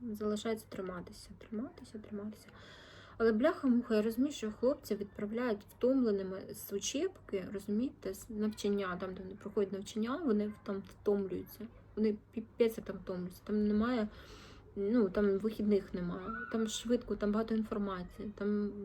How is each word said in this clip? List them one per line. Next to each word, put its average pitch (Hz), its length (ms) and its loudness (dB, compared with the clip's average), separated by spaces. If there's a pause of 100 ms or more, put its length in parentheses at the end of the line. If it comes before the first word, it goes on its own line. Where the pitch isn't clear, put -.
(120)
залишається 214 580 -2
триматися, 180 600 -8 (100)
триматися, - 600 -8
триматися. 214 480 -10 (720)
Але 226 120 8
бляха-муха, 240 640 4
я 214 60 6
розумію, 240 320 2
що 214 180 -4
хлопці 240 440 0
відправляють 208 640 -2 (100)
втомленими 208 720 2 (120)
з - 200 -12
учебки, 202 800 -4
розумієте, 208 600 -2
з - 160 -14
навчання, 202 680 0
там, 185 140 -4
де 190 100 -10
вони 190 120 -10
проходять 202 380 -2
навчання, 220 520 -2
вони 208 220 4
в-, 214 60 -6 (100)
там 196 260 -4
втомлюються. 196 800 -2 (280)
Вони 214 200 4 (160)
піпець 226 460 0
як - 80 -8
там - 120 -6
втомлюються. 180 460 -6
Там 208 240 2
немає, 214 400 2 (680)
ну, 202 340 4
там 196 280 4
вихідних 208 560 2
немає. 185 340 -4 (240)
Там 226 160 2
швидко, 226 480 0
там 208 160 2
багато 220 240 2
інформації, 202 800 -2
там 208 360 0 (140)